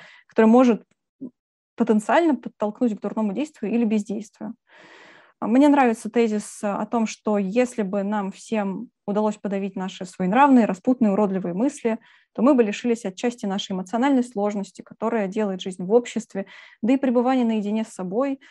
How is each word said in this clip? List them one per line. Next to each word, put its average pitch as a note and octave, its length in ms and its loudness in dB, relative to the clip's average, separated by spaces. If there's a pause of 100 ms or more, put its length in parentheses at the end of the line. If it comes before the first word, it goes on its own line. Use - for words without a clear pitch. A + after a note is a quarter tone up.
(260)
которое A3 220 4
может A#3+ 360 6 (920)
потенциально A#3+ 580 2
подтолкнуть G#3+ 600 -4
к - 40 -14
дурному G#3 320 -4
действию A3 400 -6
или A#3 120 0
бездействию. G#3+ 680 -4 (840)
А, - 60 -6
мне C4 220 6
нравится B3 420 2
тезис, G#3+ 520 -2
э, G#3+ 60 -4
о G3+ 180 -4
том, A3+ 200 -2
что G#3+ 320 -4
если A3+ 440 -2
бы G3 200 -4
нам G3+ 300 -4
всем G#3 580 -6 (160)
удалось G#3+ 300 -2
подавить G3 400 -6
наши F#3+ 280 -10
своенравные, A#3 640 4
распутные, G#3 460 0
уродливые F#3+ 420 -2
мысли, A3+ 440 -4 (360)
то G3+ 80 -4
мы C#4+ 120 6
бы A#3+ 80 4
лишились A3 420 -2
отчасти A#3+ 420 -6
нашей G3 260 -4
эмоциональной A#3+ 520 0
сложности, G#3 580 -6
которая A3 460 -4
делает G3 320 -4
жизнь F#3 240 -8
в F#3 80 -2
обществе, A3 540 -2 (360)
да A3 100 2
и C#4 40 4
пребывание B3+ 480 2
наедине A3 400 -2
с - 100 -20
собой A#3+ 460 -4 (100)